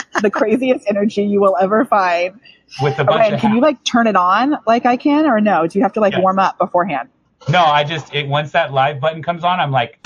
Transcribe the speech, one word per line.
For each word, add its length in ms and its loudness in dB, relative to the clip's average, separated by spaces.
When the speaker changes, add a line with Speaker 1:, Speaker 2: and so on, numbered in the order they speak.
Speaker 1:
<laughs> 200 -6
Speaker 2:
the 100 0
craziest 560 0
energy 360 -2
you 180 0
will 180 2
ever 260 0
find. 540 0
Speaker 3:
With 160 -2
a 60 0
bunch 160 2
Speaker 2:
Ryan, 160 2
Speaker 3:
of 60 -4
Speaker 2:
can 100 2
you, 100 2
Speaker 3:
hats. 20 4
Speaker 2:
like, 60 -18
turn 240 0
it 80 0
on 500 0
like 200 2
I 120 2
can, 280 0
or 160 2
no? 260 2
Do 100 -8
you 60 2
have 100 0
to, 60 -4
like, 140 2
Speaker 3:
Yeah. 80 -2
Speaker 2:
warm 180 2
up 180 0
beforehand? 520 -2
Speaker 3:
No, 140 4
I 200 4
just, 320 -8
it, 120 -4
once 260 -4
that 200 -2
live 260 0
button 220 -4
comes 220 -6
on, 160 0
I'm 120 -2
like, 340 -4